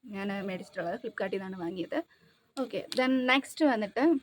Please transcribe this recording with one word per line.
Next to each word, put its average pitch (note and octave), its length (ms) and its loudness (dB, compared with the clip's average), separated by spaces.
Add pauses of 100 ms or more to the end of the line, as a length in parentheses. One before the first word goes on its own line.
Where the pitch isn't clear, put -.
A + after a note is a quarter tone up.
(160)
ഞാൻ G3 120 -4 (220)
മേടിച്ചിട്ടുള്ളത്. F3+ 540 -6
Flipkart-ൽ G3 340 -4
നിന്നാണ് F#3+ 260 -8
വാങ്ങിയത്. F3 360 -4 (640)
ഓക്കെ. G3+ 180 -4 (180)
Then C4 120 4 (200)
നെക്സ്റ്റ് C#4 400 2
വന്നിട്ട് G#3+ 320 0 (200)